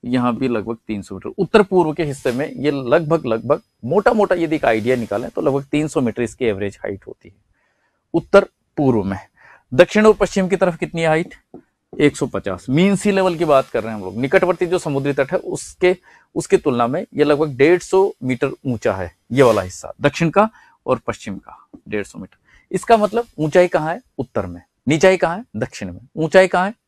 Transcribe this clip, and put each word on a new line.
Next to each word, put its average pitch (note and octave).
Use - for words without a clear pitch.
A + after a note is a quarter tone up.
यहाँ B2
भी C3
लगभग A2+
तीन G#2
सौ G2+
मीटर। F#2
उत्तर G#3
पूर्व F3
के E3
हिस्से C#3
में C3+
ये C#3+
लगभग, D3
लगभग A#2
मोटा G3
मोटा G3+
यदि E3
एक -
आइडिया A#2
निकालें G2+
तो -
लगभग C#3
तीन D3+
सौ D3
मीटर A#2+
इसकी A#2
एवरेज G2+
हाइट G2+
होती -
है G2
उत्तर F#3+
पूर्व B2+
में। F#2+
दक्षिण F3+
और G#3+
पश्चिम F#3+
की F#3
तरफ F3
कितनी E3
है E3
हाइट? D#3+
एक D3
सौ C#3+
पचास। F#2+
मीन F#3
सी G#3
लेवल F#3+
की E3
बात C#3
कर A2+
रहे A2+
हैं G#2+
हम G2
लोग, F#2
निकटवर्ती F3
जो F3
समुद्री C#3
तट C3+
है F#3
उसके -
उसकी F3+
तुलना A#2+
में D3+
ये D3
लगभग D3
डेढ़ E3
सौ F#3+
मीटर B2+
ऊंचा A#2
है, F#2+
ये C3
वाला G#2+
हिस्सा -
दक्षिण C#3+
का G3+
और B2+
पश्चिम G2+
का -
डेढ़ G#2
सौ -
मीटर। -
इसका A3+
मतलब G#3+
ऊंचाई D#3
कहाँ D#3+
है? A3+
उत्तर G#2
में। F2
निचाई F#3
कहाँ F3
है? A#3+
दक्षिण G#2
में। F#2+
ऊंचाई E3+
कहाँ F3+
है? G#3+